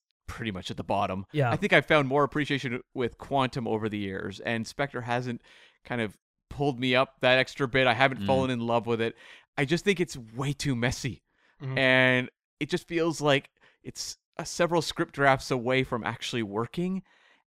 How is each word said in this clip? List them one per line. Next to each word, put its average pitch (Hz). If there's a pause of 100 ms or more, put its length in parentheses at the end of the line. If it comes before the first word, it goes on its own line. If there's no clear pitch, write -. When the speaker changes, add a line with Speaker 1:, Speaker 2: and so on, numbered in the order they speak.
(280)
Speaker 1:
pretty 113
much 92
at 113
the -
bottom. 98
Speaker 2:
Yeah. 139
Speaker 1:
I 143
think 190
I've 156
found 151
more 139
appreciation 135 (140)
with 120
Quantum 131
over 110
the 104
years, 98
and 113
Spectre 139
hasn't 120 (440)
kind 120
of 104 (340)
pulled 139
me 127
up 135
that 127
extra 131
bit. 131
I 123
haven't 131
Speaker 3:
Mm. 98
Speaker 1:
fallen 131
in 123
love 117
with 113
it. 113 (420)
I 143
just 165
think 202
it's 170 (200)
way 139
too 139
messy. 117 (380)
Speaker 4:
Mm-hmm. 131
Speaker 1:
And 127 (300)
it 143
just -
feels 165
like 143 (340)
it's, - (200)
uh, 135
several 170
script -
drafts 139
away 131
from 120
actually 117
working. 120 (540)